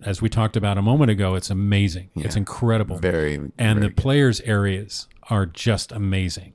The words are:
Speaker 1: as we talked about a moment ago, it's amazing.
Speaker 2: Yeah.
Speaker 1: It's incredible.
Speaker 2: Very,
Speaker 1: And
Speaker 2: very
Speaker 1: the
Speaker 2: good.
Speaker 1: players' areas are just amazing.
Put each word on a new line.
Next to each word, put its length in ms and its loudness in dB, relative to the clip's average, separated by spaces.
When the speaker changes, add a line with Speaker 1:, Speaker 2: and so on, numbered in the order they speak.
Speaker 1:
as 180 -4
we 80 2
talked 280 0
about 200 0
a 60 0
moment 280 4
ago, 240 0
it's 140 -4
amazing. 680 0
Speaker 2:
Yeah. 120 -6
Speaker 1:
It's 100 -4
incredible. 600 -2
Speaker 2:
Very, 380 0
Speaker 1:
And 200 -8
Speaker 2:
very 240 2
Speaker 1:
the 80 2
Speaker 2:
good. 80 -8
Speaker 1:
players' 460 2
areas 640 -2
are 160 2
just 460 -2
amazing. 640 -2